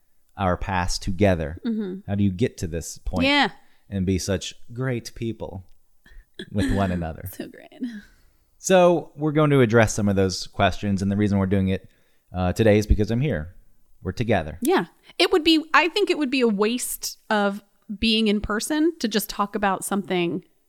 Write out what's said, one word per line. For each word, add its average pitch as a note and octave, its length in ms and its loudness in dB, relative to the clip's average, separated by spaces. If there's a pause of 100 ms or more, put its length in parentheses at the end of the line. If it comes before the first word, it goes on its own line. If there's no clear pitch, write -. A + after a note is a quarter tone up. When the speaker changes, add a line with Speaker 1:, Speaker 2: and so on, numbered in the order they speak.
(360)
Speaker 1:
our F#2 220 0
past F2+ 460 -2
together. F2 600 0
Speaker 2:
Mm-hmm. G#3 360 -6 (100)
Speaker 1:
How G3+ 60 -2
do G3+ 80 2
you G3+ 80 2
get F3 280 -4
to F#2+ 80 -6
this D#2+ 300 -8
point - 300 -2
Speaker 2:
Yeah. C#4 220 2 (400)
Speaker 1:
and F2+ 180 -4
be F#2+ 100 0
such - 380 -4 (180)
great B2 400 -6
people G2+ 540 -10 (840)
with G2+ 220 0
one G2 180 0
Speaker 2:
<laughs> F2+ 80 -4
Speaker 1:
another? E2 320 -10
Speaker 2:
So - 160 -16
great. - 220 -20 (880)
Speaker 1:
So F3 580 4
we're D3+ 160 -2
going D3+ 200 4
to C#3 100 6
address A2+ 320 6
some G#2 160 0
of G2 60 2
those F#2+ 320 0
questions, G2 560 0
and G2+ 80 0
the G2 60 0
reason G2+ 200 2
we're G2 80 2
doing F#2+ 220 2
it, F#2+ 200 -4 (480)
uh, F2+ 180 0
today G#2+ 260 6
is G#2 80 -2
because G2 240 2
I'm A#2+ 100 0
here. F#2 320 -4 (480)
We're F#2 120 -6
together. F2 480 -2
Speaker 2:
Yeah. B3 240 2 (340)
It F4 120 2
would E4 120 2
be, D#4+ 200 4 (120)
I D#4 140 4
think G4+ 200 -2
it D#4 80 0
would C#4+ 140 -2
be C4+ 100 0
a A#3 60 4
waste A3 720 -4 (100)
of G3+ 340 -2 (360)
being A3 280 2
in G3+ 140 2
person D4+ 580 -2
to B3 80 -4
just G#3 220 -2
talk - 260 -4
about G3+ 300 -2
something F3+ 580 -2 (260)